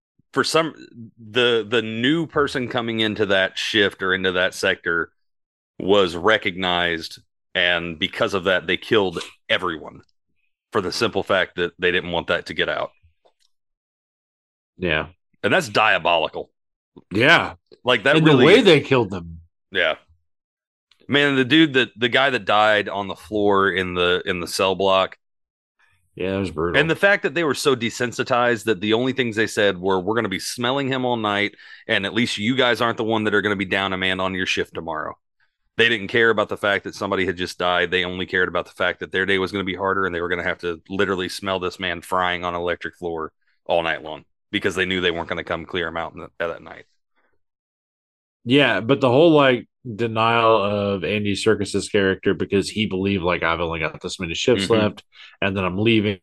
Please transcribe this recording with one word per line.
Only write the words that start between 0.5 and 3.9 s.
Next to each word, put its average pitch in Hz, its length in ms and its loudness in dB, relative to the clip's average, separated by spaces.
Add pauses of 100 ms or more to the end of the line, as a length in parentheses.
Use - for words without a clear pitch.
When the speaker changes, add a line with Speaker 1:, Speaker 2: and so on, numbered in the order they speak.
Speaker 1:
the, 117 500 0
the 113 140 0
new 123 460 -2
person 139 400 -2
coming 117 320 -4
into 107 260 0
that 95 320 0
shift 101 460 0